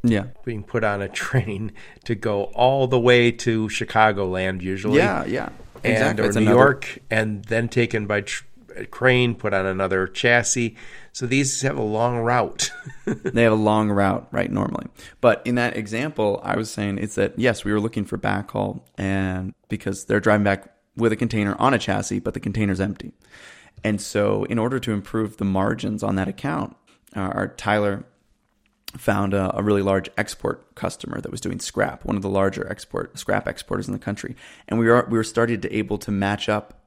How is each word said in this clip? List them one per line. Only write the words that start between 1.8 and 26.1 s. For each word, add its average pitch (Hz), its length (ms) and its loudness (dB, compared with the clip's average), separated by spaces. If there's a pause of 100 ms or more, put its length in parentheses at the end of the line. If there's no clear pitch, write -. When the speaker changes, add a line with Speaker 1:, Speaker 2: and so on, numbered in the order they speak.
Speaker 2:
to 117 100 -2
go 101 300 -2 (100)
all 131 320 4
the 127 140 2
way 120 320 6
to 113 360 -2
Chicagoland 95 960 2
usually. 95 380 0
Speaker 1:
Yeah, 185 260 2
yeah. - 240 -4 (340)
Speaker 2:
And, 110 100 4
Speaker 1:
Exactly. 110 300 2
Speaker 2:
or 104 40 2
Speaker 1:
It's 101 80 0
Speaker 2:
New 113 80 4
Speaker 1:
another 107 120 6
Speaker 2:
York, 131 440 4 (100)
and 110 360 0
then 113 220 0
taken 113 380 0
by 104 160 0
tr-, - 240 -8 (300)
a - 100 -10
crane, 123 480 2
put 98 220 -2
on 95 100 2
another 95 400 0
chassis. 120 720 0 (360)
So - 120 -6
these 135 380 0
have 139 160 0
a - 20 -2
long 117 380 0
route. 117 560 0
<laughs> - 300 -16
Speaker 1:
They - 360 -2
have 113 120 6
a - 20 4
long 107 340 4
route, 101 420 0
right, - 200 -2
normally. - 340 -2 (340)
But 113 260 4
in 123 100 -2
that 120 200 -2
example, 110 680 -2
I 98 120 -2
was 107 140 -4
saying 101 300 -4
it's 104 160 -6
that, 98 240 0
yes, 117 260 0
we 104 60 0
were 107 80 2
looking 107 260 -2
for 98 140 -6
backhaul, 101 640 -4 (180)
and 95 560 -4 (120)
because 101 380 -6
they're 107 140 2
driving 104 240 4
back 98 320 0 (220)
with 113 160 4
a - 20 0
container 107 440 0
on 131 140 4
a 117 60 2
chassis, 101 400 -2
but - 140 -4
the - 60 -6
container's 101 420 0
empty. - 320 -4 (680)
And 107 180 0
so 104 440 2
in 117 140 -2
order 123 200 0
to 117 120 -4
improve 104 460 -2
the 104 80 -2
margins 101 580 0
on 104 120 0